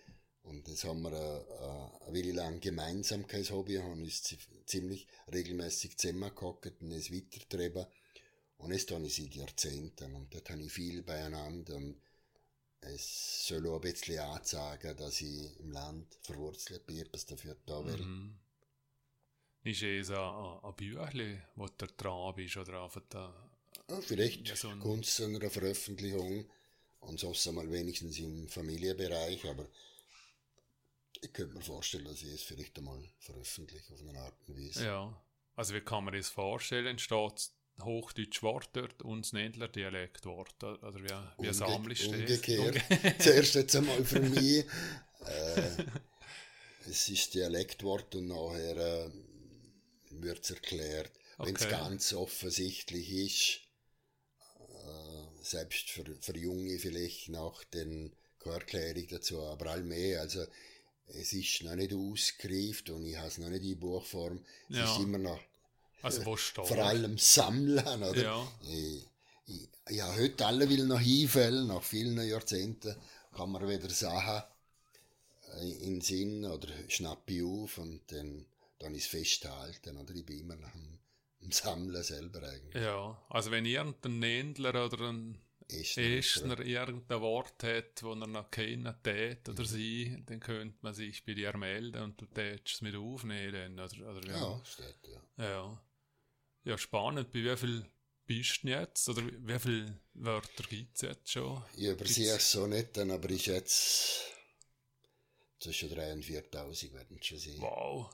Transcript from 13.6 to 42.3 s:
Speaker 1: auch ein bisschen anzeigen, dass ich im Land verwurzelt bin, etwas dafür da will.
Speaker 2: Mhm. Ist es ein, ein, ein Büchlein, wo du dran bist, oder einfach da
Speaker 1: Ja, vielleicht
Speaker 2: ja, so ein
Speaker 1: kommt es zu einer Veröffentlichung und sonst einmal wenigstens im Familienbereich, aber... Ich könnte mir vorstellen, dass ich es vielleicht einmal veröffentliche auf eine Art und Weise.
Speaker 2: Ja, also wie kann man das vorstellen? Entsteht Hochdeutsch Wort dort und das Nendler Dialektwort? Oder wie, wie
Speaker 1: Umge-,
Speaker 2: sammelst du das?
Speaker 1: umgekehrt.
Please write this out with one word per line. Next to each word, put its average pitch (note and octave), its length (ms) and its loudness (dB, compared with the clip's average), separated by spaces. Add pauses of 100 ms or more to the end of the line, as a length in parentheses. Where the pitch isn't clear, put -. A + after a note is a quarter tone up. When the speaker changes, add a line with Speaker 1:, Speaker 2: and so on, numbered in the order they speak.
Speaker 1:
auch D#2+ 80 0
ein D#2 60 -2
bisschen E2+ 360 -4
anzeigen, D2 800 -6
dass D2 240 -4
ich D2 400 -8
im D#2 100 -10
Land D#3 520 -12
verwurzelt - 640 -10
bin, D#2+ 140 -10
etwas - 280 -8
dafür D2+ 300 -12 (100)
da - 180 -6
will. G#2+ 200 -4
Speaker 2:
Mhm. F#2+ 300 -10 (1300)
Ist G#2+ 200 -2
es G2 280 0
ein, G2+ 60 0
ein, F#2+ 480 -4
ein G2 120 -10
Büchlein, A2 640 -6 (140)
wo G2+ 120 -8
du - 180 -10 (100)
dran F#2 380 -4
bist, F#2 220 -6
oder F#2 260 -8
einfach F#2 260 -12
da F#2+ 420 -14 (380)
Speaker 1:
Ja, F#3 120 -6
vielleicht A2+ 480 0
Speaker 2:
ja, A2 80 -6
so A2 140 -4
ein G2+ 100 -8
Speaker 1:
kommt G#2+ 260 0
es - 100 2
zu A#2 80 0
einer G#2+ 260 -2
Veröffentlichung G2 1000 -2 (500)
und D#2+ 200 -8
sonst F2 260 0
einmal E2 240 -2
wenigstens E2+ 480 -2
im D#2+ 300 -6
Familienbereich, E2+ 1000 -2
aber... C#2+ 200 -8 (1500)
Ich - 120 -12
könnte E2 240 -6
mir - 60 -10
vorstellen, D2 440 -6
dass D2+ 160 -10
ich D2 100 -10
es D2+ 100 -8
vielleicht C#2+ 360 -10
einmal C2+ 240 -8 (160)
veröffentliche - 760 -12
auf - 80 -18
eine D2 200 -12
Art - 160 -12 (120)
und C2+ 80 -12
Weise. A#2 280 -6
Speaker 2:
Ja, G2+ 380 -4 (340)
also G#2 180 -2
wie G#2 60 0
kann G#2 240 -2
man G2 100 -4
das G2 140 -2
vorstellen? A#2+ 580 -2
Entsteht A2 640 0 (320)
Hochdeutsch A2+ 600 -2
Wort A#2 300 0
dort B2 300 -6
und A2 220 -4
das - 80 -4
Nendler A2+ 360 -4
Dialektwort? F#2 960 -6
Oder G#2 300 -8
wie, F#2+ 140 -10
wie G2 400 -6
Speaker 1:
Umge-, G2+ 60 2
Speaker 2:
sammelst G#2 480 0
du G#2 80 2
das? A2 100 0
Speaker 1:
umgekehrt. A#2+ 560 4